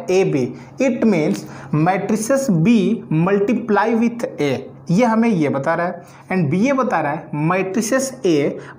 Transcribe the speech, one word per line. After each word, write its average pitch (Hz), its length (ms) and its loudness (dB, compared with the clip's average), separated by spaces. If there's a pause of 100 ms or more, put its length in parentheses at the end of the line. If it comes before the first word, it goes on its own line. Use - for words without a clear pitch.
(100)
ए 185 140 4
बी, 139 200 0 (360)
it 247 260 2
means 180 380 2 (400)
matrices 214 600 0 (140)
B 196 160 4 (480)
multiply 202 720 0
with 226 320 0 (140)
A, 143 120 0 (380)
ये 196 140 4
हमें 226 240 2
ये 160 200 2
बता 135 260 0
रहा 170 120 -2
है, 180 160 -8 (300)
and 175 180 0
बी 170 80 0
ये 262 140 2
बता 240 280 0
रहा 143 120 -2
है 151 360 -4
matrices 202 640 -2 (160)
A 165 100 4 (420)